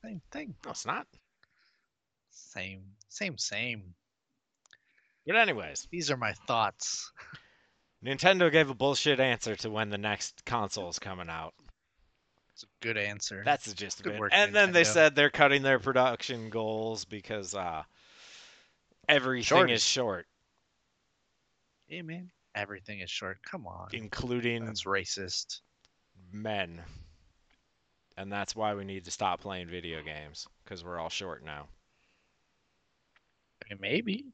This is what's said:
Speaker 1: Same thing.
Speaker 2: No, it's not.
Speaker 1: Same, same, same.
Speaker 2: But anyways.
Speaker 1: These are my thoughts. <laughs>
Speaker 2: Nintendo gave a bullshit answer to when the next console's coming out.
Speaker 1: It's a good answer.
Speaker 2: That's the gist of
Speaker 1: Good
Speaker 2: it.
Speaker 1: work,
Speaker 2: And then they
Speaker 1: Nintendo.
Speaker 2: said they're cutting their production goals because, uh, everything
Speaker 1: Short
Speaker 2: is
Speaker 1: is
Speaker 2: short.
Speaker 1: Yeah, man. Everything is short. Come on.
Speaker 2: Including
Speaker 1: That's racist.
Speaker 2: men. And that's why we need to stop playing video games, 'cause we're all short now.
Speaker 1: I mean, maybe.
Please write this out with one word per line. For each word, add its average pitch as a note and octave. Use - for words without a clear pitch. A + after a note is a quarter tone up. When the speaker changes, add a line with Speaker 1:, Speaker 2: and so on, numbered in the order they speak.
Speaker 1:
Same G#3+
thing. C#4+
Speaker 2:
No, -
it's -
not. -
Speaker 1:
Same, F#2+
same, F#3
same. G#2
Speaker 2:
But F3+
anyways. D3
Speaker 1:
These E3
are C3+
my A2+
thoughts. -
<laughs> -
Speaker 2:
Nintendo E3
gave D3
a C3
bullshit C3+
answer A#2
to A2
when G#2+
the G2+
next G#2
console's G2+
coming F2+
out. E2
Speaker 1:
It's -
a -
good A2+
answer. G#2
Speaker 2:
That's C#3+
the G#2+
gist F#2+
of -
Speaker 1:
Good G#2+
Speaker 2:
it. G#2+
Speaker 1:
work, G#2
Speaker 2:
And G3+
then G3
they E3+
Speaker 1:
Nintendo. D#3
Speaker 2:
said D#3
they're D3
cutting C#3+
their C3+
production B2
goals A2
because, G2+
uh, E2
everything C3
Speaker 1:
Short E3+
Speaker 2:
is A2+
Speaker 1:
is -
Speaker 2:
short. G#2
Speaker 1:
Yeah, F3
man. E3+
Everything G2+
is F2
short. F#2+
Come D3
on. F2+
Speaker 2:
Including A#2
Speaker 1:
That's A2
racist. F#2+
Speaker 2:
men. G2
And G2
that's G2+
why G#2+
we G2+
need F#2+
to F2
stop G2
playing F2+
video E2
games, D2+
'cause F2+
we're F2
all E2
short E2
now. D2
Speaker 1:
I -
mean, F#2+
maybe. G3